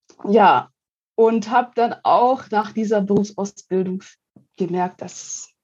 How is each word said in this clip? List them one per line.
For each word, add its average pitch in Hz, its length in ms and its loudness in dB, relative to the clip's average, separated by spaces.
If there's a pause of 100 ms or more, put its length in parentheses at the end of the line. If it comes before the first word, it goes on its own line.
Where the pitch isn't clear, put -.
(280)
ja, 190 400 4 (480)
und 226 340 2
hab 247 240 0
dann 233 280 0
auch 240 480 0
nach 208 220 -2
dieser 214 280 0
Berufsausbildung 196 1040 -4 (540)
gemerkt, 180 460 -4
dass - 460 -16 (160)